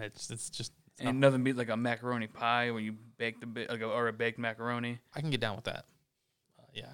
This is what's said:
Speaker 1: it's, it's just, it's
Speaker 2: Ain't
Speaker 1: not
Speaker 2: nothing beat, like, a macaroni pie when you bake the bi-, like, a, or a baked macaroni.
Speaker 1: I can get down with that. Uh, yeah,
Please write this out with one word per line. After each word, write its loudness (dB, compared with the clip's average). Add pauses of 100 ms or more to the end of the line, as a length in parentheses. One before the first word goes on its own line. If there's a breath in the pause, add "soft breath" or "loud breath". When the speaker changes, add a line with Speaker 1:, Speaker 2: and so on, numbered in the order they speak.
Speaker 1:
it's, -8
it's -8
just, -8 (220)
it's -12
Speaker 2:
Ain't 2
Speaker 1:
not 10
Speaker 2:
nothing 6
beat, 2
like, 0
a 2
macaroni 0
pie 2
when -2
you -4 (220)
bake -2
the -10
bi-, -6
like, -4
a, 0
or 2
a 0
baked 0
macaroni. -2 (160)
Speaker 1:
I -6
can -2
get 2
down -2
with -12
that. -6 (760)
Uh, -20 (100)
yeah, -8